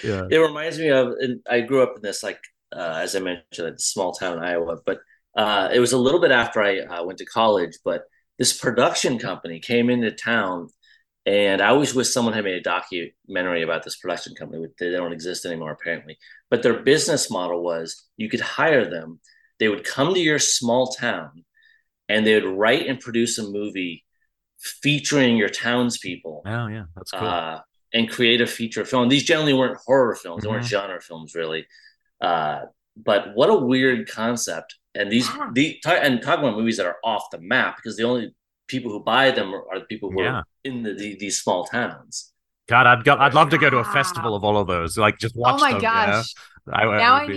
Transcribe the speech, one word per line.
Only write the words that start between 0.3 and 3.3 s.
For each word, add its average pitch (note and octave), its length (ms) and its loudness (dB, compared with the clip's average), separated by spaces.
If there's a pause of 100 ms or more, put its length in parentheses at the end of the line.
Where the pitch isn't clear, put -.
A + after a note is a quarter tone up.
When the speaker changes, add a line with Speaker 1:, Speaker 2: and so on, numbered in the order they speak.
Speaker 2:
reminds D#3 380 0
me D#3+ 140 -2
of, B2+ 300 4
and B2 280 -4
I A#2+ 120 2
grew B2+ 240 2
up - 100 0
in G#2 80 -16
this, G2+ 220 -8
like, G2 160 -8 (360)
uh, E2 240 -6
as F2+ 140 -4
I G2 60 0
mentioned, F2 240 -6 (140)